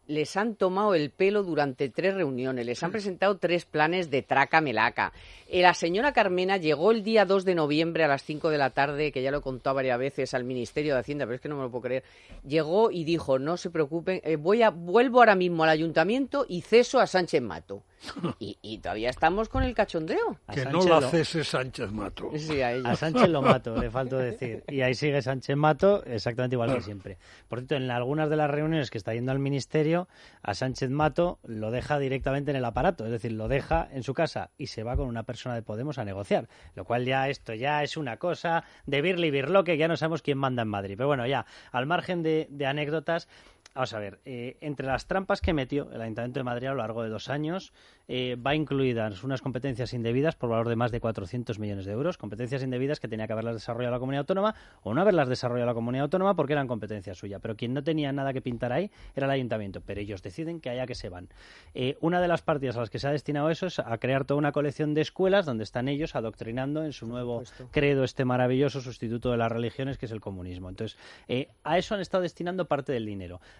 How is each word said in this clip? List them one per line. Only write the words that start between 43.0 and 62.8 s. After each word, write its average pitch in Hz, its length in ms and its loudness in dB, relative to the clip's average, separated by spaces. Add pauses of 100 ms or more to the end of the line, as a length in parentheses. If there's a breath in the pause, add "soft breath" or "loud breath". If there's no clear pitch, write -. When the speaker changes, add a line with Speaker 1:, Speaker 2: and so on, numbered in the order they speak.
Speaker 3:
vamos 131 180 -4
a 113 60 -8
ver, 101 260 -10
eh, 123 380 -10
entre 143 240 -6
las 131 200 -2
trampas 190 360 -2
que 196 100 2
metió 143 400 -2
el 120 80 -10
Ayuntamiento 117 400 -6
de 131 40 -4
Madrid 123 240 -4
a - 20 -2
lo 135 80 -2
largo 113 240 -4
de 113 80 -4
dos 107 180 -8
años, 151 460 -6 (380 soft breath)
eh, 127 220 -2
va 127 220 0
incluidas 123 640 0
unas 131 180 -4
competencias 123 520 -4
indebidas 127 420 0
por 120 160 -4
valor 113 180 2
de 117 60 0
más 117 160 2
de 113 80 -4
cuatrocientos 110 640 -4
millones 101 240 -6
de 98 80 -6
euros, 151 260 -4
competencias 117 460 -6
indebidas 131 340 -2
que - 80 -8
tenía 110 220 -6
que 113 60 -6
haberlas 113 200 -4
desarrollado 120 400 -4
la 123 60 -4
comunidad 135 220 -4
autónoma 190 340 0 (260 loud breath)
o 98 120 -4
no 147 60 2
haberlas 175 280 4
desarrollado 123 380 -2
la 120 80 0
comunidad 120 300 -2
autónoma 190 300 2
porque 151 200 0
eran 143 120 0
competencia 104 480 -6
suya, 101 240 -10
pero 110 180 -6
quien 120 160 -4
no 139 120 -4
tenía 151 280 0
nada 139 200 -2
que 127 100 -6
pintar 120 300 -4
ahí 175 180 -2 (240 soft breath)
era 139 120 -2
el 135 40 0
ayuntamiento, 110 500 -2
pero 98 200 -8
ellos 101 220 -8
deciden 160 380 -10
que 131 100 -8
allá 127 160 -4
que 127 100 -10
se - 120 -10
van. 90 200 -14 (440 loud breath)
Eh, 131 280 -2
una 175 200 2
de 180 60 2
las 170 160 0
partidas 135 340 -2
a 120 40 -2
las 113 100 -4